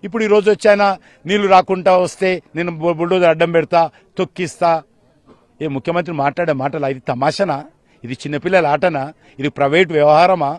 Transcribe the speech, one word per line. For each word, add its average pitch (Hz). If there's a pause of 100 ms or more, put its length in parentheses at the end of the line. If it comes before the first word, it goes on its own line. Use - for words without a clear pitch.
ఇప్పుడు 220
ఈ 220
రోజు 208
వచ్చి 214
ఆయన 202 (420)
నీళ్లు 202
రాకుండా 185
వస్తే 185 (260)
నేను 170
బు-, 165
బుల్డోజర్ 175
అడ్డం 165
పెడతా, 165 (360)
తొక్కిస్తా. 180 (880)
ఏ 156
ముఖ్యమంత్రి 165
మాట్లాడే 147
మాటలా? 139
ఇది 131 (100)
తమాషనా? 147 (460)
ఇది 117
చిన్నపిల్లల 180
ఆటనా? 151 (360)
ఇది 139
ప్రైవేట్ 151
వ్యవహారమా? 156